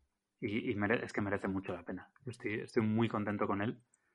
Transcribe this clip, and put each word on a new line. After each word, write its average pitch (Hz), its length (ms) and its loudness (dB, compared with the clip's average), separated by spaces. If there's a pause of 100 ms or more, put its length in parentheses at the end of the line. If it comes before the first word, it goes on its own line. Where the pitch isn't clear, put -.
(420)
y, 110 300 0
y 107 40 -2
mere-, 101 300 2
es - 80 -8
que 113 80 0
merece 101 260 0
mucho 95 260 -2
la 85 100 -8
pena. - 260 -8 (160)
Yo 123 60 -8
estoy, 110 300 -4
estoy - 200 2
muy 110 260 4
contento 107 380 0
con 101 160 0
él. 110 160 -2 (380)